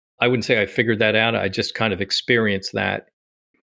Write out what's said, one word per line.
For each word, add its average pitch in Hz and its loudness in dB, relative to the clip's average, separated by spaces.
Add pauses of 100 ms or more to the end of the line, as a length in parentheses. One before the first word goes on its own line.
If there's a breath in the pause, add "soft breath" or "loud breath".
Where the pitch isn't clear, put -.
(200)
I 120 4
wouldn't 123 2
say 117 2
I 101 2
figured 113 0
that 107 2
out. 113 2
I 98 -2
just 101 -4
kind 110 0
of 92 -4
experienced 107 0
that. 98 -4 (640)